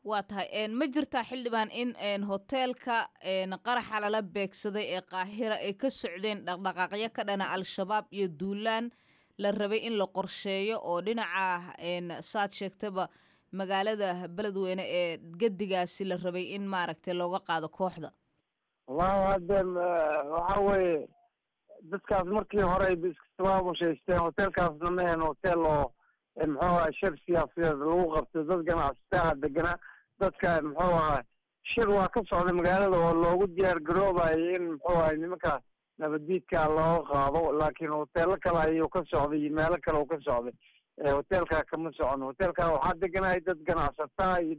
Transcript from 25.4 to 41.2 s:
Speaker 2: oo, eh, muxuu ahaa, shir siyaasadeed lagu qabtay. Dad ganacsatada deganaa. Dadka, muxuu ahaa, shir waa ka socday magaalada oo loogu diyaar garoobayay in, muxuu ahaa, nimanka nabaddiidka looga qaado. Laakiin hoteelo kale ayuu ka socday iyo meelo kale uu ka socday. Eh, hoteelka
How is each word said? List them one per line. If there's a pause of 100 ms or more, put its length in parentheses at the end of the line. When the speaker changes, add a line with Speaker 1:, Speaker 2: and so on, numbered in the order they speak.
Speaker 2:
oo, (440)
eh,
muxuu
ahaa,
shir (120)
siyaasadeed
lagu
qabtay.
Dad
ganacsatada
deganaa. (420)
Dadka,
muxuu
ahaa, (420)
shir
waa
ka
socday
magaalada
oo
loogu (100)
diyaar
garoobayay
in,
muxuu
ahaa,
nimanka (380)
nabaddiidka
looga
qaado. (160)
Laakiin
hoteelo
kale
ayuu
ka
socday
iyo
meelo
kale
uu
ka
socday. (460)
Eh,
hoteelka